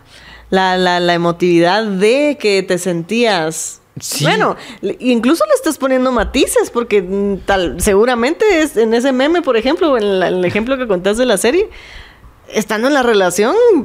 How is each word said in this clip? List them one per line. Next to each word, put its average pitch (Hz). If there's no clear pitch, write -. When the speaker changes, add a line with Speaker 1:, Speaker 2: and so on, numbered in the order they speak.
Speaker 1:
La, 185
la, 180
la 175
emotividad 170
de 226
que 196
te 185
sentías 175
Speaker 2:
Sí. -
Speaker 1:
Bueno, 330
le, -
incluso 247
le 622
estás 320
poniendo 262
matices, 269
porque, 233
mm, 196
tal, 175
seguramente 254
es, 311
en 226
ese 254
meme, 294
por 247
ejemplo, 294
o 247
en 202
la, 175
el 180
ejemplo 226
que 254
contás 196
de 254
la 220
serie, 339
estando 220
en 302
la 269
relación, 208